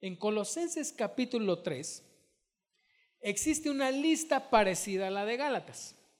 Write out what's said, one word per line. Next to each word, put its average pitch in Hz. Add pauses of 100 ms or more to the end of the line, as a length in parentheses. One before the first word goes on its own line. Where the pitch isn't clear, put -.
En 190
Colosenses 214
capítulo 214
tres 151 (1160)
existe 302
una 269
lista 294
parecida 190
a 190
la 196
de 226
Gálatas. 240 (240)